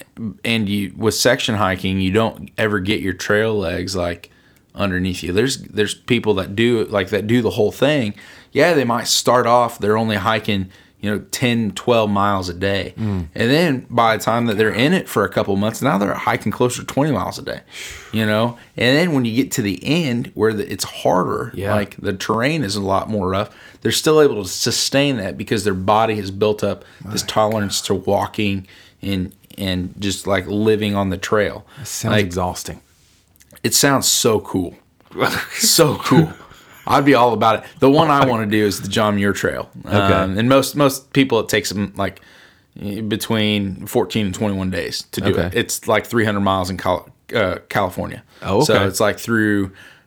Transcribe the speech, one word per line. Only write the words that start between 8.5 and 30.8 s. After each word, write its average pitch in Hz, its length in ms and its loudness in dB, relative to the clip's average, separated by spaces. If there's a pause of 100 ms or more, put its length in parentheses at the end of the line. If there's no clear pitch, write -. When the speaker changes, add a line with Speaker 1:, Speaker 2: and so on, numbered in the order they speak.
Speaker 1:
Yeah, 165 220 4
they 139 120 2
might 117 220 -2
start 123 380 2
off, 120 320 2
they're 107 200 2
only 110 180 0
hiking, 101 560 0 (300)
you 101 100 -4
know, 101 80 -2 (120)
ten, 117 400 0
twelve 110 380 2
miles 98 400 0
a 85 40 -8
day. 95 440 -2
Speaker 2:
Mm. 98 380 -2
Speaker 1:
And 113 160 0
then 147 380 2
by 113 280 2
the 101 60 -6
time 117 240 0
that 104 100 0
they're 107 160 2
in 131 200 2
it 180 140 -2
for 107 160 0
a 95 60 0
couple 101 260 0
months, 101 260 -2
now 151 160 2
they're 196 160 0
hiking 117 380 -2
closer 123 300 0
to - 40 -12
twenty 143 260 0
miles 90 280 -4
a - 20 -14
day, - 200 -10 (500)
you 110 140 0
know? 110 320 0 (180)
And 123 220 4
then 170 160 2
when 131 100 2
you 117 100 -2
get 123 200 0
to 131 80 -2
the 101 220 -2
end 135 500 -2
where 110 200 2
the, 101 160 -4
it's - 140 -8
harder, 127 720 -2
Speaker 2:
Yeah. 98 180 -4
Speaker 1:
like, 104 240 -2
the 101 160 -6
terrain 120 500 -2
is 101 120 -4
a 104 60 -4
lot 95 280 -2
more 101 200 -2
rough, 98 200 -2 (320)
they're 113 120 0
still 156 280 4
able 117 220 4
to 92 60 -8
sustain 139 680 0
that 95 200 -6
because 107 260 -2
their 101 100 2
body 107 440 2
has 98 140 -6
built 104 340 0
up 95 180 -4 (220)
this 107 180 -6
Speaker 2:
My - 40 -8
Speaker 1:
tolerance 107 560 0
to - 100 -2
walking 98 720 -2 (340)
and, 92 320 -4 (240)
and 92 420 -4
just, 98 280 -4
like, 95 200 0
living 104 480 0